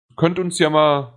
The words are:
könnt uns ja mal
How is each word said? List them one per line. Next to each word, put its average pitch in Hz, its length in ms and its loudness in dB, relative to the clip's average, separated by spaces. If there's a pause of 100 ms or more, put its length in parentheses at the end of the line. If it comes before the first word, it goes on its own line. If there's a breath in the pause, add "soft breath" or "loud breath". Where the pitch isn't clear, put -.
(160)
könnt 175 220 0
uns 175 200 -4
ja 156 120 2
mal 147 460 0